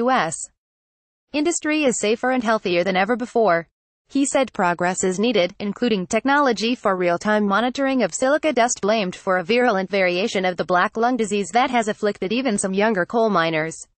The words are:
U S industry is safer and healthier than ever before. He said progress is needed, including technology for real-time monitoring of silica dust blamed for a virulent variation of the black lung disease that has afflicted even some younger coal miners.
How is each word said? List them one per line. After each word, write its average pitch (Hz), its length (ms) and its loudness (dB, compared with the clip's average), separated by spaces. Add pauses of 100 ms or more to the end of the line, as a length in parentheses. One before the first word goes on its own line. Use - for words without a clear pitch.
U 240 80 0
S 165 260 0 (1000)
industry 302 500 0
is 247 160 0
safer 233 320 0
and 254 140 0
healthier 190 400 0
than 190 100 -2
ever 196 220 0
before. 208 500 0 (400)
He 277 180 0
said 269 280 0
progress 180 500 0
is 185 160 0
needed, 185 400 2
including 208 480 -2
technology 247 680 0
for 202 200 0
real-time 185 500 0
monitoring 247 580 0
of 175 100 -2
silica 302 400 0
dust 240 260 0
blamed 202 380 0
for 185 220 0
a 180 40 -4
virulent 208 460 0
variation 185 560 0
of 185 100 0
the 185 80 -4
black 180 320 2
lung 233 220 0
disease 208 340 -2
that 254 180 2
has 233 200 0
afflicted 202 420 -4
even 247 260 0
some 190 160 -2
younger 196 320 0
coal 226 240 0
miners. 165 560 -2 (120)